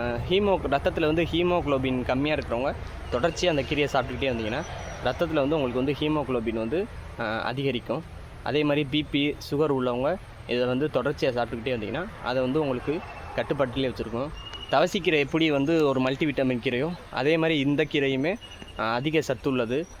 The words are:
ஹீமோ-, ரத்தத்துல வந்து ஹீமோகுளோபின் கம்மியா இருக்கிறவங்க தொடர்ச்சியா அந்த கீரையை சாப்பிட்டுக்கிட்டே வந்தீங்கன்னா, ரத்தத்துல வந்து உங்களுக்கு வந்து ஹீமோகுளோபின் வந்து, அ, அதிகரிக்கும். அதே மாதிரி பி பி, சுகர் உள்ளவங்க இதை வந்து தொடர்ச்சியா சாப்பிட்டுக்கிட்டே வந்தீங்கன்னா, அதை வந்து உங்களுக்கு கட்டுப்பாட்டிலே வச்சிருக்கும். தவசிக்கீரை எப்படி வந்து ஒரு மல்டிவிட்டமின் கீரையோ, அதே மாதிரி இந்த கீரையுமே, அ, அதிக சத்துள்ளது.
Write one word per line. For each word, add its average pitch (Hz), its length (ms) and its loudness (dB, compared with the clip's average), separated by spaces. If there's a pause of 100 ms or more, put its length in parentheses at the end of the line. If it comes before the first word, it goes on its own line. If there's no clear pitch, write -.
(300)
ஹீமோ-, 190 300 4 (100)
ரத்தத்துல 160 360 2
வந்து 160 160 4
ஹீமோகுளோபின் 143 800 2
கம்மியா 135 300 2
இருக்கிறவங்க 135 400 0 (380)
தொடர்ச்சியா 165 340 0
அந்த 151 160 4
கீரையை 143 300 0
சாப்பிட்டுக்கிட்டே 127 380 0
வந்தீங்கன்னா, 117 320 -2 (420)
ரத்தத்துல 143 440 2
வந்து 160 120 2
உங்களுக்கு 123 140 0
வந்து 131 180 2
ஹீமோகுளோபின் 131 680 0
வந்து, 139 280 0 (340)
அ, 110 220 0
அதிகரிக்கும். 127 600 -2 (400)
அதே 139 200 2
மாதிரி 147 280 2
பி 147 200 0
பி, 143 260 2 (140)
சுகர் 147 300 2
உள்ளவங்க 127 360 0 (300)
இதை 123 200 2
வந்து 131 260 0
தொடர்ச்சியா 139 400 0
சாப்பிட்டுக்கிட்டே 120 460 -2
வந்தீங்கன்னா, 113 280 -4 (180)
அதை 127 180 0
வந்து 131 180 2
உங்களுக்கு 143 380 -2 (360)
கட்டுப்பாட்டிலே 131 540 0
வச்சிருக்கும். 117 400 -4 (420)
தவசிக்கீரை 160 480 4
எப்படி 156 320 2
வந்து 147 380 4
ஒரு 131 120 2
மல்டிவிட்டமின் 131 640 2
கீரையோ, 131 300 0 (180)
அதே 143 260 2
மாதிரி 160 220 2
இந்த 143 340 2
கீரையுமே, 139 420 2 (440)
அ, 107 40 -2
அதிக 127 360 0
சத்துள்ளது. 131 680 0 (140)